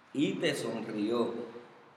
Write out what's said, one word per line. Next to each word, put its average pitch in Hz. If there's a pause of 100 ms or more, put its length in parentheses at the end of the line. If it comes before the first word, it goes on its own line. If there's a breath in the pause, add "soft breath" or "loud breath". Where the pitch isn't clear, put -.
(120)
y 165
te 160
sonrió 110 (600)